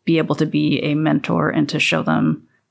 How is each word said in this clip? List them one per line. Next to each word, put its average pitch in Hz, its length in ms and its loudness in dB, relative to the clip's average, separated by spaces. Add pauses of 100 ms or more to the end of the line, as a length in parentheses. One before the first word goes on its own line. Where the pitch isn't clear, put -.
be 165 140 2
able 156 160 -2
to 156 100 0
be 151 380 0
a 147 120 -2
mentor 156 540 0
and 151 200 0
to 151 100 -2
show - 220 0
them 156 460 0 (240)